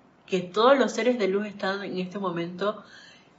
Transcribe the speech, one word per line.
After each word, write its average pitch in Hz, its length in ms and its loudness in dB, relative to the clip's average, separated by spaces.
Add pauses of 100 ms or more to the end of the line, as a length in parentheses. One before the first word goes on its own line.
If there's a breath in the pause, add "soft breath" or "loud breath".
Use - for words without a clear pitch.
(260)
que 185 140 0
todos 254 380 4
los 214 140 2
seres 240 260 0
de 190 100 2
luz 202 180 0
están 196 360 -6
en 185 160 -8
este 185 200 -6
momento 180 680 -4 (540 loud breath)